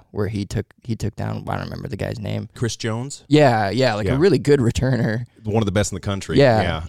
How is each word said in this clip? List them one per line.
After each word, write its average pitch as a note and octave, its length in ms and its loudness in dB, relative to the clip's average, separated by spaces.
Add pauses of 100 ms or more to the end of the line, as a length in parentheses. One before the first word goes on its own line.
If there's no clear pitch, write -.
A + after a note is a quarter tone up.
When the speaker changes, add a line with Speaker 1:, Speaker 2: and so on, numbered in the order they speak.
(120)
Speaker 1:
where G2+ 160 -4
he G2+ 180 -4
took, - 280 -6 (100)
he A2+ 140 -6
took - 180 -6
down, G#2+ 320 -6
I G2+ 80 -4
don't F#2+ 100 -6
remember F2+ 220 -10
the F#2 80 -10
guy's G2+ 240 -6
name. G#2+ 340 -6
Speaker 2:
Chris A#2 220 -4
Jones? A#2 540 -8
Speaker 1:
Yeah, B2 400 4
yeah, A#2 260 2
like, G#2 120 -2
a F2+ 40 2
Speaker 2:
Yeah. C3 60 2
Speaker 1:
really D#3+ 220 4
good C#3+ 200 4
returner. A#2+ 640 0 (220)
Speaker 2:
One G#2+ 160 2
of A2 40 2
the G2 60 0
best G2+ 220 0
in - 20 -6
the F2+ 60 -10
country. G2 360 -4
Speaker 1:
Yeah, B2 240 6
Speaker 2:
Yeah. E2 280 -2